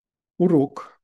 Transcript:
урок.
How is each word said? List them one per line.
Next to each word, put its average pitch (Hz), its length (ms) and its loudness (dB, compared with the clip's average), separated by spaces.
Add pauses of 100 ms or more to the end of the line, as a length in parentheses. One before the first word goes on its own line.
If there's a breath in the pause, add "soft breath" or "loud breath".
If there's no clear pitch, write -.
(380)
урок. 165 680 -2